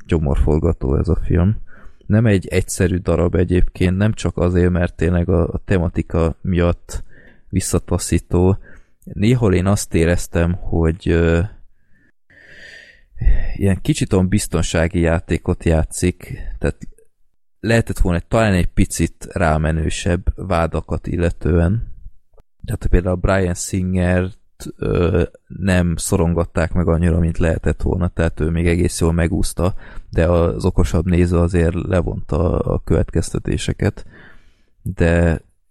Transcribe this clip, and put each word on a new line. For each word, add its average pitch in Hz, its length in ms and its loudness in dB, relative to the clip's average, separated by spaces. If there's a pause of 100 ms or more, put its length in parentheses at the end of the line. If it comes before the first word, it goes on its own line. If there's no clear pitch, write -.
gyomorforgató 76 880 0
ez 80 120 0
a 80 160 2
film. 90 340 2 (480)
Nem 113 200 2
egy 98 220 2
egyszerű 92 500 0
darab 87 380 0
egyébként, 90 640 2
nem 107 160 2
csak - 240 -6
azért, 90 340 2
mert 87 240 -2
tényleg 87 340 0
a, 87 180 2
a - 180 -6
tematika 82 760 0
miatt 87 640 -2 (460)
visszataszító. 90 1080 0 (460)
Néhol 110 500 0
én 90 120 2
azt 101 280 -2
éreztem, 85 600 0
hogy, 82 560 -2
ö, 85 300 2 (2250)
ilyen 95 260 0
kicsit - 320 -2
olyan 92 160 4
biztonsági 85 680 0
játékot 82 640 0
játszik, - 760 0 (220)
tehát 73 180 -4 (840)
lehetett 110 400 0
volna 87 200 2
talán 113 340 0
egy 87 140 2
picit - 640 -2
rámenősebb 80 1040 0
vádakat 82 720 -4
illetően. 85 800 0 (800)
Tehát - 220 -4
például 90 280 2
Bryan 95 380 0
Singert, 92 840 -2 (380)
ö, 87 460 2 (240)
nem 90 480 0
szorongatták 85 800 -2
meg 90 140 0
annyira, 82 320 2
mint 82 180 0
lehetett 80 440 0
volna, 92 260 0
tehát - 320 -2
ő 80 100 0
még 85 180 0
egész 87 320 0
jól 82 140 2
megúszta, 85 600 0 (340)
de 82 200 2
az 85 360 0
okosabb 90 400 0
néző 87 320 2
azért 85 360 2
levonta 85 840 -2
a 90 240 -2
következtetéseket. - 1200 -2 (760)
De 85 600 2 (300)